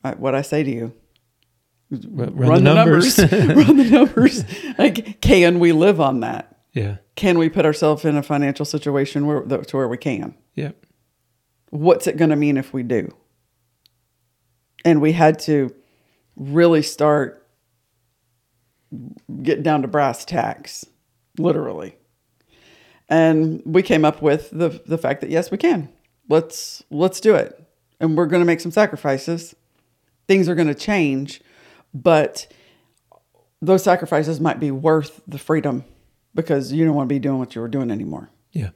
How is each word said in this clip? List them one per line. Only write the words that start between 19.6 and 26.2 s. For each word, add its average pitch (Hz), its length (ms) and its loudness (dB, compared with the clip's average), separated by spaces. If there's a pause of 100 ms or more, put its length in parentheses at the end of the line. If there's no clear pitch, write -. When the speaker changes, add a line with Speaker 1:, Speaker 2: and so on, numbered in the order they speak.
Speaker 1:
down 151 200 0
to 131 60 -6
brass 139 360 -2
tacks, - 600 -8 (540)
literally. 120 580 -4 (1120)
And 160 560 2
we 165 180 0
came 165 220 0
up 151 180 0
with 151 280 -2
the, 135 360 -4
the 160 120 -4
fact 143 220 -4
that, - 100 -10
yes, 170 200 -2
we 202 80 -6
can. 220 300 -2 (400)